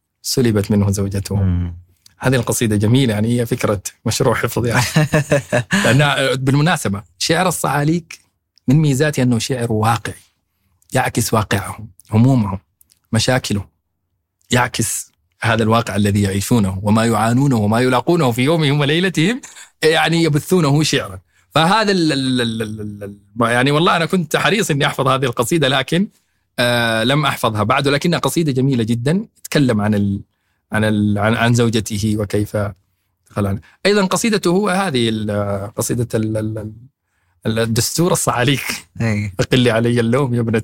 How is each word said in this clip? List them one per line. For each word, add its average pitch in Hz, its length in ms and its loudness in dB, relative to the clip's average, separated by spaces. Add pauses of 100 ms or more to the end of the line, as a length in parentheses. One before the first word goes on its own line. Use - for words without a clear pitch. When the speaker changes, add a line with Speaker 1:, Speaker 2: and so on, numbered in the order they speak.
(220)
Speaker 1:
سلبت 110 500 0
منه 98 200 2
زوجته. 98 440 -4
Speaker 2:
مم. 90 420 0 (420)
Speaker 1:
هذه 131 160 0
القصيدة 117 400 0
جميلة، 110 380 2
يعني 113 260 0
هي 117 60 -2
فكرة 107 360 -2 (240)
مشروع 117 300 0
حفظ 117 300 -2
يعني. 120 200 0 (480)
Speaker 2:
<laughs> 139 520 0
Speaker 1:
لأنها، 135 500 2
بالمناسبة، 135 680 0 (140)
شعر 170 300 0
الصعاليك 156 720 -2 (480)
من 131 80 4
ميزاته 147 480 2
أنه 120 160 2
شعر 120 320 -4
واقعي، 110 440 0 (800)
يعكس 123 400 -2
واقعهم، 107 560 -4 (220)
همومهم، 110 480 2 (540)
مشاكلهم، 117 540 -2 (840)
يعكس - 600 -2 (300)
هذا 113 220 0
الواقع 110 320 0
الذي 101 260 2
يعيشونه 98 600 0
وما 110 240 2
يعانونه 120 500 2
وما 107 240 2
يلاقونه 143 520 2
في 123 100 -2
يومهم 147 380 0
وليلتهم، 170 640 0 (420)
يعني 160 400 2
يبثونه 151 600 2
شعرًا. 101 360 -4 (360)
فهذا 202 360 2
ال-، 165 200 2
ال-، 131 300 0
ال-، 113 200 -2
ال-، 107 200 -8
ال-، 104 220 -12
ال-، 107 460 -4
يعني 123 220 2
والله 175 240 2
أنا 165 100 0
كنت 170 300 -2
حريص 170 360 0
إني 143 140 0
أحفظ 135 220 -2
هذه 131 180 2
القصيدة، 135 420 0
لكن، 143 400 0 (520)
آه، 117 440 0
لم 143 220 0
أحفظها 107 380 -2
بعد، 135 240 0
ولكنها 151 320 0
قصيدة 147 320 -2
جميلة 131 320 0
جدًا، 123 420 0 (180)
تتكلم 123 380 2
عن 104 140 2
ال-، 101 260 -2 (500)
عن 107 120 0
ال-، 104 340 0
عن، 107 180 0
عن 117 180 2
زوجته 110 680 0
وكيف 104 380 -2 (760)
دخل 101 160 -2
عنها. 95 140 -4 (240)
أيضًا 202 200 2
قصيدته 185 460 0
هو 202 180 0
هذه 170 400 0
ال-، 104 640 -4
قصيدة 120 380 -4
ال-، 110 240 -2
ال-، 110 200 -6
ال-، 107 160 -12 (720)
ال-، 110 140 -2
الدستور 113 520 0
الصعاليك. 123 760 -2 (140)
Speaker 2:
إيه. 104 380 -2
Speaker 1:
"أقل 123 300 2
علي 117 300 2
اللوم 120 340 0
يا 120 60 0
ابنة 113 240 -2